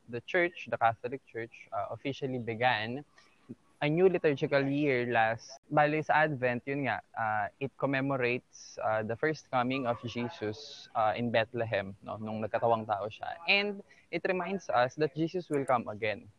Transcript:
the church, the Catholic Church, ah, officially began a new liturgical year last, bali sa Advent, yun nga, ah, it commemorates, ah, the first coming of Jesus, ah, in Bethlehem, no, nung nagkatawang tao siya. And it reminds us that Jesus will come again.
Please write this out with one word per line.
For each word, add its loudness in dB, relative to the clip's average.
the -8
church, 0
the -2
Catholic 0
Church, -10
ah, -4
officially -6
began 0
a 2
new 4
liturgical 2
year 2
last, 0
bali 4
sa 4
Advent, 0
yun -4
nga, -2
ah, -2
it -4
commemorates, -2
ah, 0
the -4
first -2
coming 0
of 0
Jesus, -6
ah, 2
in -2
Bethlehem, 0
no, -8
nung -6
nagkatawang 2
tao -2
siya. -10
And 0
it -4
reminds -2
us 4
that 2
Jesus -4
will 0
come 2
again. -4